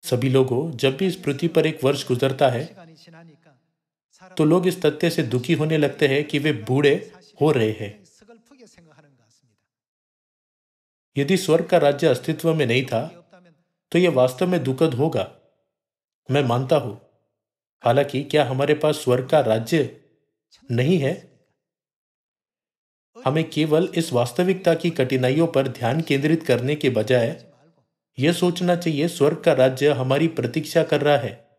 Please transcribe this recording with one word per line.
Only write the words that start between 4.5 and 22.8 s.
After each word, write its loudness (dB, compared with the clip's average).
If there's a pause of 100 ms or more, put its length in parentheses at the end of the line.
इस -4
तथ्य 0
से -2
दुखी -2
होने 0
लगते 0
हैं 0
कि -4
वे 0
बूढ़े 0 (280)
हो 4
रहे 2
हैं। -12 (3250)
यदि 0
स्वर्ग 2
का 2
राज्य 2
अस्तित्व 0
में 0
नहीं 0
था, -4 (840)
तो 2
यह 4
वास्तव 2
में 0
दुखद 0
होगा, -2 (920)
मैं 2
मानता 0
हूं। -2 (920)
हालांकि 2
क्या 2
हमारे 0
पास 0
स्वर्ग 0
का 4
राज्य 0 (680)
नहीं 2
है? -4 (1900)